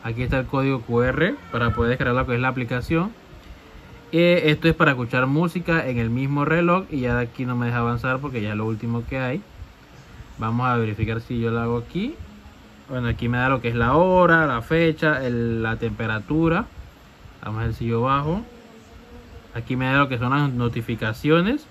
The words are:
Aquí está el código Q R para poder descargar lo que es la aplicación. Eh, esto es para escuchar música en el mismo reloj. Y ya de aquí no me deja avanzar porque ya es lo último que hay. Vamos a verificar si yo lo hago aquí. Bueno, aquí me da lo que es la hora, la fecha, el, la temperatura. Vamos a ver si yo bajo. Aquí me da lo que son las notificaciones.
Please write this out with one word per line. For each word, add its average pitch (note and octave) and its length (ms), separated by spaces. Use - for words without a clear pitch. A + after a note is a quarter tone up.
Aquí A#2 180
está C3 160
el B2 80
código C3+ 360
Q A#2+ 200
R C#3+ 320
para A#2 240
poder A#2 160
descargar B2+ 240
lo B2+ 100
que B2 120
es A#2+ 40
la C3 80
aplicación. B2+ 600
Eh, F3 320
esto D#3 240
es D#3+ 60
para D#3 180
escuchar B2+ 340
música E3 600
en B2+ 120
el A2+ 100
mismo C3+ 360
reloj. F3 440
Y C#3+ 120
ya A#2+ 160
de B2 80
aquí A#2+ 200
no B2 120
me A#2+ 100
deja A#2+ 120
avanzar A#2+ 420
porque C3+ 200
ya G#2 120
es G#2 40
lo A2 80
último A#2 420
que C3+ 120
hay. C3 240
Vamos A#2 300
a B2 80
verificar A2+ 440
si A#2 200
yo A2+ 100
lo A#2 100
hago A#2 180
aquí. G3+ 360
Bueno, B2 200
aquí A#2+ 200
me A#2+ 100
da B2+ 100
lo C3 120
que A#2+ 80
es A#2+ 60
la A#2+ 200
hora, E3+ 520
la A#2+ 160
fecha, D#3+ 640
el, A#2 380
la A2+ 120
temperatura. A#2 880
Vamos G#2+ 180
a A#2 40
ver A2+ 100
si A#2 120
yo A#2 160
bajo. D3 400
Aquí A#2+ 220
me B2+ 120
da C3+ 120
lo C#3+ 100
que B2+ 80
son B2 140
las C#3+ 220
notificaciones. B2 1200